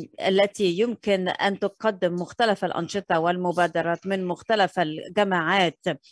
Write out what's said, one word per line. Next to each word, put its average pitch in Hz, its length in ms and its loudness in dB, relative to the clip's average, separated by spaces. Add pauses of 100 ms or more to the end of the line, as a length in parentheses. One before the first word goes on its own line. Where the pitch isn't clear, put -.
(220)
التي 190 580 2
يمكن 202 500 0
أن 196 300 -2
تقدم 190 560 -2
مختلف 196 500 0
الأنشطة 170 560 -2
والمبادرات 170 880 0
من 190 180 -2
مختلف 185 540 0
الجماعات 175 1040 0 (320)